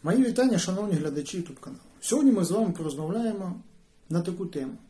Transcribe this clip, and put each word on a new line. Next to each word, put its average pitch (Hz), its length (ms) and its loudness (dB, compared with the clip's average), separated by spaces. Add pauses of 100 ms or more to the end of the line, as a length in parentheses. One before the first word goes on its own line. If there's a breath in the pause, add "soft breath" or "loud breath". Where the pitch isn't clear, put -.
Мої 226 220 4
вітання, 240 340 4
шановні 190 360 0
глядачі 151 440 -2
YouTube 156 220 -10
каналу. - 220 -16 (180)
Сьогодні 269 320 4
ми 196 120 4
з 165 60 0
вами 202 220 2
порозмовляємо 180 880 -4 (500)
на 165 100 0
таку 175 260 -6
тему. 131 300 -6 (140)